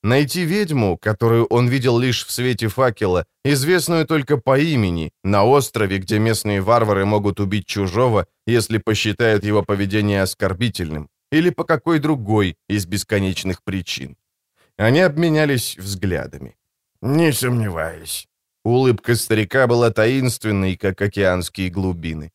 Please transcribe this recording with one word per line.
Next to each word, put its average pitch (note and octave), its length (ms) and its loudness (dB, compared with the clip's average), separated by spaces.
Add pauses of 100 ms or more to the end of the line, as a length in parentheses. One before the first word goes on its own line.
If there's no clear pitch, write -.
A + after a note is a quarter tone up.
Найти C#3+ 400 2
ведьму, D3+ 540 0
которую A2+ 480 2
он A#2+ 200 2
видел B2 320 2
лишь B2 280 -2
в - 40 -14
свете A#2+ 380 -2
факела, G#2 560 0 (180)
известную D#3 640 0
только D3 300 0
по C3 220 2
имени, G#2 540 0 (120)
на G2+ 220 4
острове, A2+ 500 2
где F#2+ 220 -2
местные G#2+ 420 0
варвары G#2 460 2
могут G#2 340 0
убить G2+ 260 -2
чужого, G2+ 600 0 (200)
если A2+ 300 0
посчитают G#2+ 680 0
его G#2 180 0
поведение G2+ 600 -2
оскорбительным, F2+ 840 -4 (240)
или D#3+ 160 2
по E3+ 160 -4
какой D#3+ 360 0
другой G#2+ 580 0 (100)
из G2+ 160 -2
бесконечных F#2+ 800 -4
причин. C2+ 520 -8 (600)
Они A#2+ 240 4
обменялись D#3 800 0
взглядами. F2+ 760 -6 (460)
«Не D3+ 320 2
сомневаюсь». E2+ 960 -4 (340)
Улыбка A#2+ 540 2
старика A2 500 0
была A#2+ 240 4
таинственной, G#2+ 840 0
как F#2+ 240 -4
океанские F#2 680 0
глубины. E2+ 640 -6